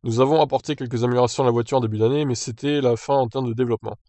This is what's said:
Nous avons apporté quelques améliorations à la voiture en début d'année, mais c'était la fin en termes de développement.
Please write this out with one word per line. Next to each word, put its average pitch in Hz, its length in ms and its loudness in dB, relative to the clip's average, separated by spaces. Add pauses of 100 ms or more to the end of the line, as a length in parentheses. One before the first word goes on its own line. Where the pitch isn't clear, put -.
Nous 120 160 0
avons 147 200 4
apporté 143 360 -2
quelques 120 260 -4
améliorations 123 400 2
à 127 40 4
la 117 60 4
voiture 117 260 0
en - 20 2
début 110 180 -4
d'année, 135 260 2
mais 127 120 -2
c'était 139 440 -4
la 120 160 2
fin - 180 -4
en 131 140 2
termes 131 200 -4
de 113 60 -4
développement. 113 420 -2 (120)